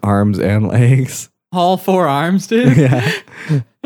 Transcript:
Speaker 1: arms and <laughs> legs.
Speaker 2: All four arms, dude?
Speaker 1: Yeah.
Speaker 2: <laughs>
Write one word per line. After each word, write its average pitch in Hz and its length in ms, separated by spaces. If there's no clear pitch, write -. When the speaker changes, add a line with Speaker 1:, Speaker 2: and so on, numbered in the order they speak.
Speaker 1:
arms 101 340
and 104 300
<laughs> - 20
legs. 127 600
Speaker 2:
All 180 240
four 185 280
arms, 156 420
dude? 226 280
Speaker 1:
Yeah. 127 340
Speaker 2:
<laughs> 143 120